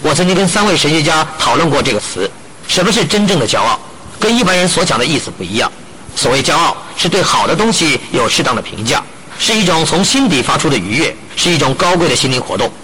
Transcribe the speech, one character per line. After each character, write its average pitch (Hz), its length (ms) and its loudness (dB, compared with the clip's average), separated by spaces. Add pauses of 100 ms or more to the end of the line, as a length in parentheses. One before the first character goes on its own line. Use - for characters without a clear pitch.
我 151 120 2
曾 180 100 2
经 185 100 2
跟 190 120 2
三 208 180 2
位 196 100 2
神 147 140 0
学 156 140 2
家 156 240 2 (100)
讨 120 180 0
论 160 140 2
过 139 100 2
这 123 140 0
个 101 60 0
词： - 280 -4 (400)
什 185 160 0
么 208 80 2
是 196 140 2
真 208 220 0
正 180 120 2
的 113 80 0
骄 107 140 0
傲， 113 180 0 (400)
跟 226 160 2
一 247 80 2
般 185 140 2
人 180 100 2
所 165 160 0
讲 113 140 0
的 120 80 0
意 147 140 0
思 - 100 -8
不 95 140 -10
一 92 140 -4
样。 117 140 0 (440)
所 123 160 0
谓 135 100 2
骄 151 140 2
傲， 160 200 2 (220)
是 - 100 -2
对 180 140 2
好 - 240 2
的 - 100 2
东 220 160 2
西 147 280 0 (120)
有 120 160 2
适 - 140 0
当 127 140 0
的 104 80 -2
评 - 200 -10
价， 117 200 0 (340)
是 - 160 -2
一 220 100 2
种 165 220 2
从 165 180 2
心 269 240 2
底 143 140 2
发 135 160 0
出 160 100 0
的 143 80 2
愉 101 200 -2
悦， 143 200 0 (200)
是 - 160 0
一 170 40 2
种 139 200 2
高 180 200 2
贵 170 140 2
的 123 60 2
心 131 160 0
灵 127 100 -2
活 98 160 -4
动。 113 100 2 (160)